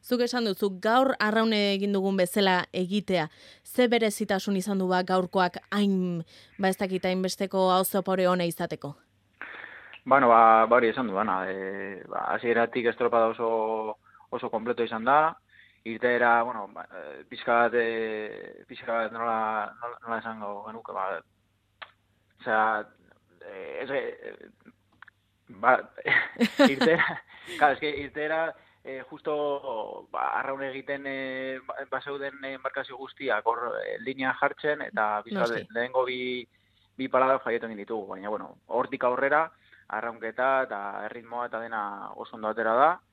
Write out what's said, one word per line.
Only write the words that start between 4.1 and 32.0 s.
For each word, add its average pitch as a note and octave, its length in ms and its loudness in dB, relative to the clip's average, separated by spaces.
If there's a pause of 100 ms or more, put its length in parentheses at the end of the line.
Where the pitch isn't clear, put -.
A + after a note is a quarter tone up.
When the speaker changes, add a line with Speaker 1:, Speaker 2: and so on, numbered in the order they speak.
Speaker 1:
izan G3 220 0
du, F#3 80 2
ba, F#3 160 2
gaurkoak F#3 540 2 (140)
hain, F#3 520 2 (340)
ba, G3 120 2
ez F#3+ 80 -2
dakit, F#3+ 280 -2
hainbesteko F#3 680 0
auzo F#3 320 2
pore F#3 240 2
ona F3+ 160 4
izateko? D#3+ 520 -6 (1080)
Speaker 2:
Bueno, C3+ 240 6
ba, A2+ 360 10
ba, A#2 120 4
hori A#2+ 120 4
esan A#2+ 180 -2
duana, F#2+ 400 -2
e, G2 600 -8
ba, - 180 -6 (100)
hasieratik A#2 520 0
estropada A#2 400 2
oso, A2+ 680 -2 (340)
oso - 180 -6
kompleto A#2 340 -2
izan A2+ 220 -4
da, D#3 320 4 (460)
irteera, A#2 600 2
bueno, A2+ 300 -6
ba, E2+ 180 -12
e, D2 320 -14
pixka - 300 -2 (100)
bat, A#2 120 2
e, A2 920 -4
pixka - 240 -10
bat A2+ 200 -2
nola, A2 720 -2
nola, A#2+ 220 -10
nola A#2 160 -4
esango G#2+ 460 -10
genuke, A2 280 -14
ba, F#2+ 280 -4 (1160)
osea, A2 480 0 (540)
e, F#2 420 -12
ez, B2+ 80 -10
e, G#2 580 -8 (1000)
ba, A2+ 260 4 (600)
<laughs> B3 360 4
irteera, D#3+ 500 2 (160)
Speaker 1:
<laughs> - 200 -16
Speaker 2:
claro, D3 160 6
es B2 60 -4
que D3+ 180 -2
irteera, D3+ 580 -4 (280)
e, C3+ 180 -12
justo, C#3 1080 -6
ba, B1+ 180 -2 (100)
arraun C3+ 240 -4
egiten, C3+ 420 -8
e, C3 640 -6
ba, - 80 -8 (160)
bazeuden, C#3 540 -8